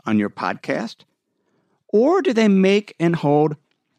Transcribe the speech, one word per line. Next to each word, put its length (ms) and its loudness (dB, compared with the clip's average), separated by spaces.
on 120 0
your 120 -2
podcast? 760 -8
Or 340 2
do 100 0
they 160 2
make 500 2
and 160 0
hold 420 0